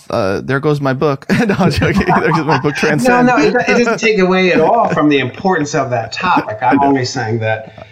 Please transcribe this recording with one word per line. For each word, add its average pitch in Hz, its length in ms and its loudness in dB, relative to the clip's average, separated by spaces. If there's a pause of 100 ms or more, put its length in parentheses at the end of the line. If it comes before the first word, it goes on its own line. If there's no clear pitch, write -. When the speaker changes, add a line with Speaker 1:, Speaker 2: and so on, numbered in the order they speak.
(120)
Speaker 1:
uh, 98 300 -2
there 135 180 -2
goes 147 200 0
my 135 140 0
book. 139 360 -2
<laughs> 214 180 2
No, 196 100 0
I'm 180 140 2
joking. - 340 0
There 185 260 0
goes 156 140 -2
my 147 140 0
book, 147 160 -2
Speaker 2:
<laughs> - 0 -
No, - 40 -8
Speaker 1:
Transcend. 247 480 2
Speaker 2:
no, 247 100 2
it, 214 180 2
it 240 120 0
doesn't 233 320 2
take 214 200 0
away 185 340 2
at 156 80 4
all 214 280 2
from 151 200 2
the 139 100 4
importance 147 560 -2
of 131 140 -2
that 113 240 -4
topic. 151 480 -2
I'm 135 180 2
Speaker 1:
<laughs> - 0 -
I 139 40 2
know. 139 60 2
Speaker 2:
only 131 160 0
saying 117 340 -4
that, - 520 -6